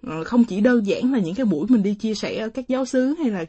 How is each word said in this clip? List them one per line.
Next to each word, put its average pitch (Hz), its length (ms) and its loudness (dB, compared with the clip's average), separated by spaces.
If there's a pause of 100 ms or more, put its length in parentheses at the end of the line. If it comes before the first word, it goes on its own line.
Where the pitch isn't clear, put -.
Ờ, 160 160 -6
không 240 200 4
chỉ 196 180 -2
đơn 240 240 4
giản 240 280 0
là 254 60 2
những 175 160 -2
cái 262 100 -2
buổi 170 240 0
mình 233 140 6
đi 202 100 0
chia 214 200 -4
sẻ 202 240 -6
ở 220 120 -6
các 254 180 -10
giáo 262 180 -2
xứ 262 340 0
hay 262 120 0
là 180 180 -4